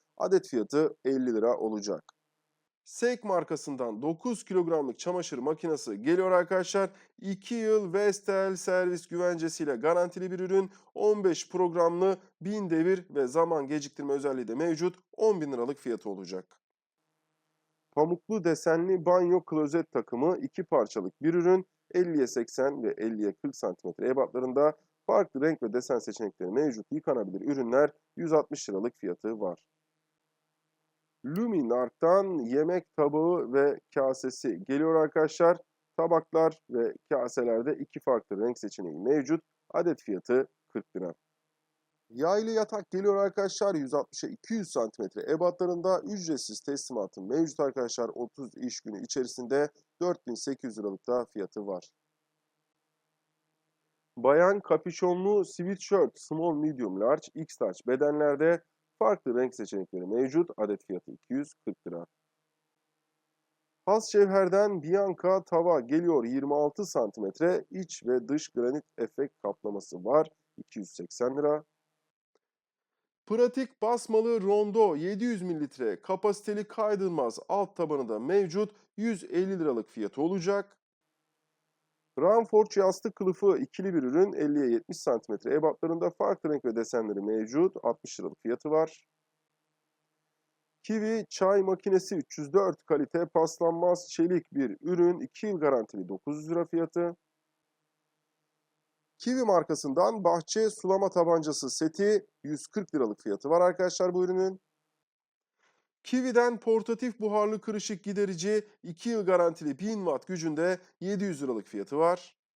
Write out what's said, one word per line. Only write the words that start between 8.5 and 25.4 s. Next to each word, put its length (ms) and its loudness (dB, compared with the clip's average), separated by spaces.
servis 500 0
güvencesiyle 720 -2
garantili 540 0
bir 80 -6
ürün. 320 2
On 300 2
beş 240 0
programlı, 680 2
bin 300 -4
devir 400 2
ve 160 0
zaman 420 0
geciktirme 440 -6
özelliği 360 -2
de 60 -6
mevcut. 420 -2
On 240 2
bin 120 -4
liralık 260 -4
fiyatı 320 -6
olacak. 500 -12
Pamuklu 520 0
desenli 600 0
banyo 380 4
klozet 480 -2
takımı, 460 -2
iki 260 -8
parçalık 580 -2
bir 120 2
ürün. 320 4
Elliye 320 2
seksen 560 -2
ve 160 -2
elliye 340 -2
kırk 240 -8
santimetre 520 -6
ebatlarında 640 0
farklı 340 2